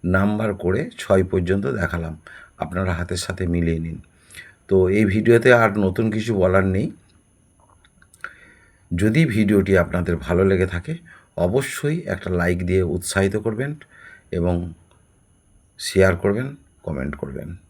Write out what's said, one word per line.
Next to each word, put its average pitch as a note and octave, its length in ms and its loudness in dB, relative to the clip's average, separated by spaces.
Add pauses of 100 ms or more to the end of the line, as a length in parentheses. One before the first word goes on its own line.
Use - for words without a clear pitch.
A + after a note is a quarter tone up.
নাম্বার G2+ 500 0
করে G2 440 -2
ছয় F#2+ 260 2
পর্যন্ত F#2 440 0
দেখালাম, E2+ 460 -4 (440)
আপনারা F#2 360 -4
হাতের F2 240 -6
সাথে F#2 300 -6
মিলিয়ে E2+ 320 0
নিন। E2 180 -8 (680)
তো G2 80 2 (140)
এই G#2+ 160 4
ভিডিওতে A2+ 480 4
আর A2+ 160 6 (160)
নতুন F#2+ 260 0
কিছু A2 220 -4
বলার F#2+ 320 4
নেই। F#2+ 220 0 (2000)
যদি A2 340 4
ভিডিওটি G2+ 520 2
আপনাদের F2 380 0
ভালো F2 300 0
লেগে F#2+ 220 2
থাকে F2+ 260 -6 (440)
অবশ্যই C3+ 680 -2
একটা F#2 240 -6
লাইক F2 360 0
দিয়ে F#2 180 2
উৎসাহিত F#2+ 520 -2
করবেন A2+ 360 -4 (600)
এবং F2 240 0 (1200)
শেয়ার F#2+ 360 2
করবেন, G2+ 320 -2 (360)
কমেন্ট C#2+ 320 -8
করবেন। C2+ 340 -10 (200)